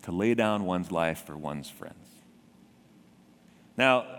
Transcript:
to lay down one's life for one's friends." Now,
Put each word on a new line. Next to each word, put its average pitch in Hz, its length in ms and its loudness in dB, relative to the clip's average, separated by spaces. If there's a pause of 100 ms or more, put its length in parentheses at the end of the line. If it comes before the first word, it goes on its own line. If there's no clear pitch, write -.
to 85 100 -8
lay 110 200 2
down 107 300 2
one's 90 300 -2
life 82 320 0
for 76 100 -14
one's 73 340 -10
friends." - 540 -20 (1500)
Now, 127 300 4 (140)